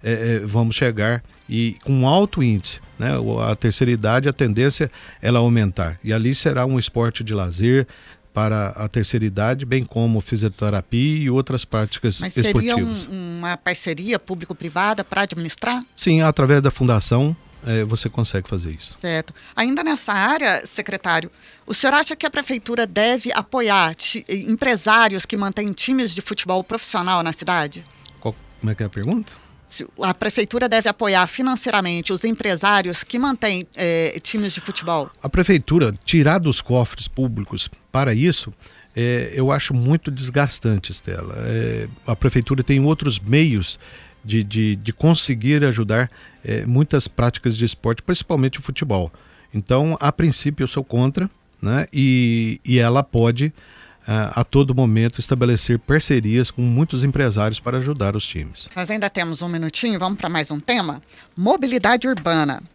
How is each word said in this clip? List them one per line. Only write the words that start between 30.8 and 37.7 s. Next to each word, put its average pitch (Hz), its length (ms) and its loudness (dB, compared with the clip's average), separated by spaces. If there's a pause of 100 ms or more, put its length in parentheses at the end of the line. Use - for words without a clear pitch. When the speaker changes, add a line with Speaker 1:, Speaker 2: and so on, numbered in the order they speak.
Speaker 2:
apoiar 196 380 2
financeiramente 202 840 -2
os 180 100 -4
empresários 196 800 0
que - 160 -6
mantêm, 220 560 -2
é, 165 480 0
times 208 300 -4
de 170 80 -8
futebol? 165 500 -4 (100)
Speaker 1:
A - 80 -6
prefeitura 165 640 4 (120)
tirar 160 340 4
dos 160 220 0
cofres - 480 0
públicos 110 600 -4 (220)